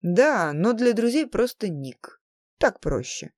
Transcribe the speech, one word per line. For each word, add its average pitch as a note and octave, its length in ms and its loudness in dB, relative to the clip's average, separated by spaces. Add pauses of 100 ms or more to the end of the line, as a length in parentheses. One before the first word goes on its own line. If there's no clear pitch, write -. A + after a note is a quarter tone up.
Да, F3+ 520 2
но G3 200 2
для A#3+ 200 2
друзей A#3+ 320 0
просто - 440 -4
Ник. C#3 520 -12 (380)
Так - 200 0
проще. - 580 -8